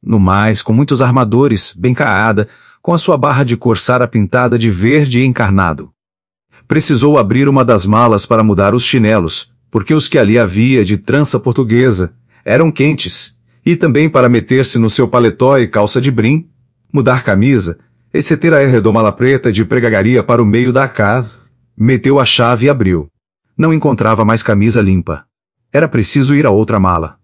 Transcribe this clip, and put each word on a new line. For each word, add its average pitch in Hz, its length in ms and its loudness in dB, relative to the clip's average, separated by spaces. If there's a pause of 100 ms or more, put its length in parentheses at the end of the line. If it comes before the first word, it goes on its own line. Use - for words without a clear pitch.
No 110 180 -2
mais, 101 420 0
com - 100 -6
muitos 131 300 0
armadores, 123 720 0
bem 107 180 -2
caada, 107 540 -2 (340)
com 170 120 -2
a 170 40 0
sua 160 200 0
barra 135 260 0
de 120 140 -2
corsara 123 500 0
pintada 120 520 0
de 113 100 0
verde 123 560 0
encarnado. 95 680 -2 (760)
Precisou 147 500 2
abrir 123 320 0
uma 135 160 2
das 107 200 2
malas 107 420 2
para 113 160 2
mudar 101 320 2
os 120 100 -2
chinelos, 107 680 -2 (200)
porque 110 220 -2
os 156 140 0
que 165 100 0
ali 113 200 2
havia 113 480 0
de 98 120 -2
trança 135 420 -2
portuguesa 117 720 0 (320)
eram 151 260 2
quentes, - 680 -4 (280)
e 170 100 2
também 156 320 0
para 127 220 2
meter-se 123 500 0
no 113 100 0
seu 120 180 0
paletó 123 500 2
e 117 100 0
calça 104 320 -2
de 135 100 -2
brim, 127 380 -2 (460)
mudar 127 300 0
camisa, 101 560 0 (340)
et 156 100 -2
cetera, 156 400 0
arredou 113 300 2
mala 107 180 2
preta 127 400 0
de 104 140 0
pregagaria 117 580 0
para 117 180 0
o 113 40 2
meio 120 260 0
da 131 160 0
casa, 113 520 -4 (380)
meteu 131 420 0
a 123 60 0
chave 120 400 0
e 139 40 4
abriu. 95 400 -2 (480)
Não 160 160 0
encontrava 113 500 0
mais 110 180 0
camisa 110 400 0
limpa. 90 440 -2 (460)
Era 151 160 0
preciso 135 480 0
ir 143 100 0
a 113 60 2
outra 107 280 0
mala. 87 440 -2